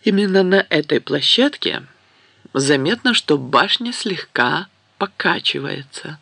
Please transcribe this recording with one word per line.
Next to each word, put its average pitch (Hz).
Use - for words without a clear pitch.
Именно 196
на 190
этой 151
площадке 143
заметно, 143
что -
башня 147
слегка 156
покачивается. 151